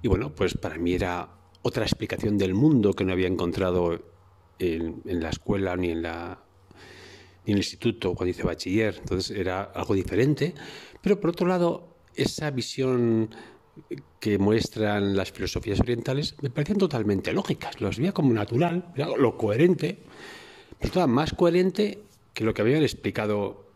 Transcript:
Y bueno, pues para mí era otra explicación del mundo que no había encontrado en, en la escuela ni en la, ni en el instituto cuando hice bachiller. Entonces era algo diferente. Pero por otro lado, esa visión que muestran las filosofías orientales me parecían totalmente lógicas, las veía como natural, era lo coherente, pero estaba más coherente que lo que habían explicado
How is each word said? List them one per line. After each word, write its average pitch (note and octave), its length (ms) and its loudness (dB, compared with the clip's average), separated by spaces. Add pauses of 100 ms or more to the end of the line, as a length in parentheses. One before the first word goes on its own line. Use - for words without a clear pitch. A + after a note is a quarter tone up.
Y - 40 0
bueno, A2 260 0
pues F#2 220 0
para E2 240 -6
mí F2 160 0
era F2+ 360 -2 (320)
otra A#2+ 200 0
explicación G#2 560 -2
del F#2 160 0
mundo A#2 380 4
que - 120 -2
no F#2 80 0
había F#2 140 2
encontrado F2+ 840 0 (480)
en, E2 440 -4
en F2 160 -4
la D#2+ 100 -4
escuela F#2+ 460 -2
ni F2+ 140 0
en E2 120 -4
la, E2+ 360 -8 (1040)
ni - 60 -4
en G2+ 80 4
el F2+ 60 0
instituto - 500 -2
cuando F2+ 160 -2
hice F2+ 140 -6
bachiller. F#2+ 560 0
Entonces F#2+ 360 -4
era F#2+ 260 -2
algo G2+ 320 -4
diferente. C3 600 0 (480)
Pero F#3+ 160 2
por E3 120 0
otro F3 180 0
lado, F3 480 0 (180)
esa C#3+ 380 -2
visión A#2+ 800 0 (920)
que G#2 180 2
muestran G#2 760 2
las F#2+ 160 -2
filosofías F#2+ 480 -4
orientales B2 600 -2
me C3 100 -4
parecían D3+ 280 -2
totalmente G#2 540 0
lógicas, - 480 -4
las F#2+ 180 -2
veía F3 140 0
como C#3 200 4
natural, D#3+ 600 0
era C#3+ 140 -2
lo B2 280 2
coherente, D3+ 600 2 (800)
pero - 80 -4
estaba E3 220 2
más C#3 240 2
coherente F3+ 720 2 (280)
que - 120 -4
lo A2 100 2
que G#2 80 0
habían C#3+ 220 4
explicado G#2 920 -2